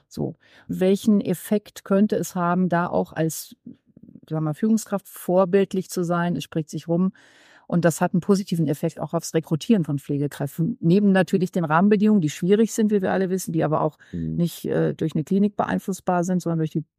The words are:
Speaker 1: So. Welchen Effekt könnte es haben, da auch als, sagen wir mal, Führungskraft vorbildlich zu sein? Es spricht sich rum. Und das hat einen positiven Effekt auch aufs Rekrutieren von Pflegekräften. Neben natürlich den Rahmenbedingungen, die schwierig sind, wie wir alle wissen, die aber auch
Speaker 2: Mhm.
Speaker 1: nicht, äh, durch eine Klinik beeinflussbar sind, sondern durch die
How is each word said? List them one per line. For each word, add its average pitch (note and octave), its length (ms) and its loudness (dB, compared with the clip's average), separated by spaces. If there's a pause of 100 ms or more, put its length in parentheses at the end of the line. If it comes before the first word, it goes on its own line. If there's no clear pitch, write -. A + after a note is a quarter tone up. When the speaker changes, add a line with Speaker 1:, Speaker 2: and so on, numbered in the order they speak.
Speaker 1:
So. - 300 -8 (300)
Welchen G3 520 2
Effekt - 640 -4
könnte G3+ 320 2
es - 200 -4
haben, F3+ 340 0
da E3+ 180 0
auch F3+ 240 -2
als, - 440 -4 (100)
sagen - 180 -20 (460)
wir D#3 120 -4
mal, D#3 120 -2
Führungskraft A3 560 -2
vorbildlich F#3 800 0
zu F#3 140 -4
sein? F3 340 -2
Es - 80 -8
spricht - 240 -6
sich - 180 -10
rum. F3+ 240 2 (560)
Und F3 180 2
das E3 160 2
hat F3+ 120 -2
einen E3+ 80 2
positiven F3+ 460 0
Effekt D#3 320 -4
auch D#3+ 140 -8
aufs E3 220 -4
Rekrutieren E3 500 0
von C#3+ 140 -2
Pflegekräften. C#3+ 840 -4
Neben G3 300 4
natürlich F#3 400 2
den E3+ 140 -2
Rahmenbedingungen, G3+ 560 4
die D3+ 80 0
schwierig G3+ 440 2
sind, G#3+ 180 2
wie G#3 100 2
wir F#3+ 120 0
alle F#3 160 0
wissen, F3+ 240 -6
die D#3 100 0
aber D3 180 0
auch D#3 160 -2 (140)
Speaker 2:
Mhm. D#3+ 240 -4
Speaker 1:
nicht, E3+ 300 -2
äh, D3+ 300 0
durch D#3+ 200 -4
eine D#3 80 -2
Klinik G3+ 320 0
beeinflussbar F#3 680 -2
sind, F#3 180 -2
sondern E3+ 180 -2
durch D#3 120 -2
die D#3 120 -4 (160)